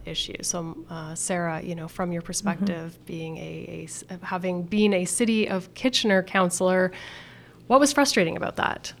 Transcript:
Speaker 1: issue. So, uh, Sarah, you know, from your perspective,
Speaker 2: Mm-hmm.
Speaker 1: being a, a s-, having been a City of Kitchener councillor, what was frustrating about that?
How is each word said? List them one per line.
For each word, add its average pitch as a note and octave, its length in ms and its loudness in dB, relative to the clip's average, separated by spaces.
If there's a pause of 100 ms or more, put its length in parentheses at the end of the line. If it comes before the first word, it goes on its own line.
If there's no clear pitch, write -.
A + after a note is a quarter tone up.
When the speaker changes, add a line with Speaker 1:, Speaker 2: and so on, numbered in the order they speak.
Speaker 1:
issue. - 360 -6
So, E3 360 -6 (120)
uh, D#3+ 260 -10
Sarah, E3+ 460 -4
you F3 140 -6
know, D#3+ 120 -10
from F3+ 240 -4
your E3+ 100 -4
perspective, F3+ 720 -4
Speaker 2:
Mm-hmm. - 100 -20
Speaker 1:
being D#3+ 320 -8
a, D#3+ 320 -10
a E3 160 -10
s-, - 180 -12 (180)
having F3+ 420 -2
been G#3 300 4
a F3+ 120 2
City A3 420 2
of - 280 -4
Kitchener A3 480 4
councillor, F#3 680 2 (760)
what B3+ 120 8
was C#4+ 140 6
frustrating F#3+ 420 4
about - 220 -4
that? - 420 -2